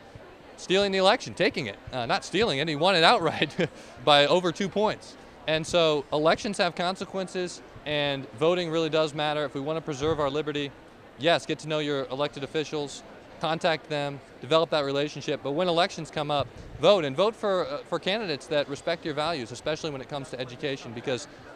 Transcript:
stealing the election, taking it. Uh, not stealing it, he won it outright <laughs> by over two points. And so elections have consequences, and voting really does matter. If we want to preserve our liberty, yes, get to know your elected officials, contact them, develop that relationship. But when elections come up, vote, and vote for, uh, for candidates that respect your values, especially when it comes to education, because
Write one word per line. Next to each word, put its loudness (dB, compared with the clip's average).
stealing 2
the 2
election, 4
taking 0
it. -8
Uh, -4
not 0
stealing 0
it, -2
he -2
won 4
it 6
outright 4
<laughs> -14
by 8
over 4
two -4
points. -2
And 0
so 4
elections 2
have 0
consequences, -4
and -2
voting 2
really 0
does 2
matter. 0
If -6
we -4
want -4
to -6
preserve -2
our 2
liberty, -2
yes, 2
get -4
to -12
know 0
your -2
elected -4
officials, -6
contact -2
them, -4
develop 4
that 2
relationship. -2
But -4
when 0
elections 0
come -4
up, 0
vote, 6
and -2
vote 2
for, 0
uh, -6
for -2
candidates -4
that 0
respect -6
your -4
values, -4
especially -6
when -8
it -14
comes -8
to -8
education, -6
because -4